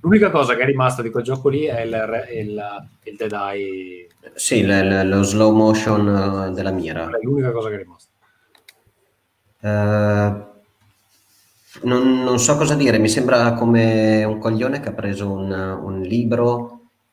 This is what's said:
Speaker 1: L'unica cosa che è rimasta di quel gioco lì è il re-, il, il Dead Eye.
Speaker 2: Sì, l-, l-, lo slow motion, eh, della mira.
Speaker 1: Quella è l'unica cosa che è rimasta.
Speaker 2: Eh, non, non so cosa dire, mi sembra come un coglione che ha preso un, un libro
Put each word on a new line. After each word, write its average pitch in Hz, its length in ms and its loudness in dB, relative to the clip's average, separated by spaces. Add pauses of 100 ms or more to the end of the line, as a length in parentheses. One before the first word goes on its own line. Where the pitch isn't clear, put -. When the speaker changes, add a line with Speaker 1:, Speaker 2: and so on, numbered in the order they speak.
Speaker 1:
L'unica 202 300 4
cosa 131 260 2
che 120 60 -2
è 131 40 2
rimasta 127 340 0
di 113 100 -6
quel 120 120 -4
gioco 131 260 -2
lì 143 160 0
è 120 180 -4
il 113 240 -4
re-, 113 260 -6
il, 107 280 -8 (440)
il 104 120 -16
Dead 107 160 -6
Eye. 95 760 -8 (260)
Speaker 2:
Sì, 110 300 0
l-, 98 40 0
l-, 95 400 2
lo 98 140 2
slow 107 300 4
motion, 104 960 2
eh, 95 40 -6
della 95 200 -4
mira. 82 320 -6
Speaker 1:
Quella 113 140 -8
è 110 60 -8
l'unica 131 280 -2
cosa 113 160 -4
che 104 60 -6
è 101 40 -10
rimasta. 90 320 -20 (1500)
Speaker 2:
Eh, 104 960 0 (1300)
non, 127 400 2
non 127 160 0
so 147 180 2
cosa 151 180 0
dire, 127 240 2
mi 107 100 2
sembra 123 440 2
come 113 720 4
un 107 140 -2
coglione 120 420 -2
che 127 80 -8
ha 98 40 -6
preso 101 380 -6
un, 98 200 -4
un 95 500 -6
libro 120 800 -2 (320)